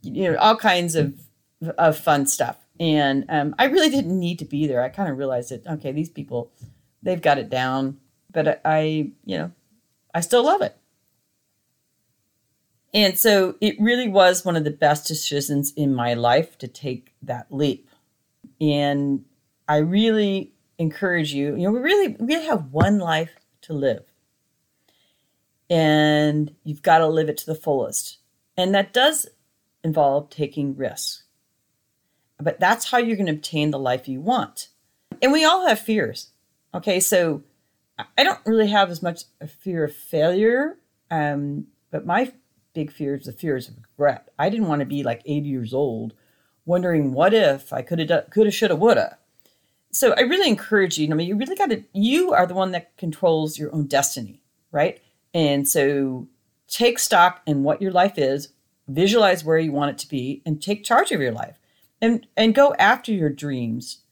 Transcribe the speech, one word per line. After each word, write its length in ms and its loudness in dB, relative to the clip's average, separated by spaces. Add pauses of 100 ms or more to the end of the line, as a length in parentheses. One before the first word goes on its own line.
you 300 -4
know, 80 0
all 180 4
kinds 380 0
of, 180 0 (640)
of 220 2
fun 260 0
stuff. 320 -4 (220)
And, 500 2
um, 300 -2
I 60 4
really 240 4
didn't 280 -2
need 220 -4
to 60 -10
be 200 -4
there. 160 0
I 80 -2
kinda 240 -6
realized 380 -4
that, 160 -14
okay, 240 -8
these 180 -6
people, 420 -10 (520)
they've 180 -4
got 160 2
it 120 -8
down, 500 -4 (360)
but 120 0
I, 160 0
I, 160 2 (460)
you 120 -6
know, 140 -6 (600)
I 60 -2
still 240 2
love 180 2
it. 160 -6 (2250)
And 240 4
so 420 4
it 200 2
really 280 2
was 380 4
one 100 0
of 80 0
the 80 -2
best 360 0
decisions 680 -4
in 200 0
my 180 -2
life 460 0
to 80 -14
take 460 -12 (100)
that 260 -10
leap. 400 -2 (720)
And 640 0 (420)
I 100 2
really 760 0 (240)
encourage 560 -2
you, 220 -4
you 80 -4
know, 80 0
we 80 0
really, 400 0
we 160 -2
really 100 -4
have 260 -4
one 280 2
life 340 -2 (280)
to 120 -12
live. 300 -2 (1700)
And 840 2 (100)
you've 200 -10
gotta 240 4
live 200 0
it 100 -4
to 80 -12
the 100 -6
fullest. 640 -6 (360)
And 200 0
that 180 0
does 340 2 (560)
involve 460 0
taking 480 -6
risks. 460 -8 (1120)
But 220 -4
that's 320 0
how 60 2
you're 200 0
gonna 140 0
obtain 400 -2
the 80 -4
life 280 -2
you 140 -8
want. 480 -4 (520)
And 100 4
we 120 4
all 240 4
have 120 2
fears. 500 -4 (440)
Okay, 260 -2
so 440 2 (540)
I, 80 -12 (120)
I 60 4
don't 220 0
really 220 2
have 220 2
as 120 -10
much 220 -6 (180)
a 60 -16
fear 360 -6
of 100 -4
failure, 840 0 (320)
um, 580 -4 (240)
but 140 -8
my 260 0 (420)
big 180 -6
fear 240 -6
is 100 -12
the 60 -12
fears 380 -6
of 80 -20
regret. 600 -2
I 120 0
didn't 180 -2
wanna 180 -2
be, 160 -4
like, 240 -4
eighty 220 -4
years 260 -6
old 400 -4 (520)
wondering, 480 0
"What 200 4
if 380 2
I 100 -6
coulda 240 -4
done, 240 0
coulda, 220 4
shoulda, 240 0
woulda?" 420 2 (720)
So 200 2
I 100 2
really 280 2
encourage 480 0
you, 120 -2
I 40 0
mean, 160 -2
you 80 -2
really 180 -4
gotta, 380 -2
you 400 2
are 120 4
the 80 -8
one 180 -2
that 260 -8
controls 600 -2
your 160 -8
own 140 -2
destiny, 540 -4 (320)
right? 260 -2 (340)
And 320 0
so 640 0 (400)
take 320 0
stock 460 4
in 180 0
what 180 0
your 100 -2
life 260 2
is, 320 -2 (400)
visualize 560 2
where 140 2
you 120 -2
want 200 -2
it 80 -12
to 100 -14
be, 360 -6
and 160 -4
take 220 -6
charge 300 2
of 80 -2
your 100 -2
life. 280 -12 (420)
And, 340 0
and 180 2
go 240 6
after 360 2
your 160 0
dreams. 720 -6 (120)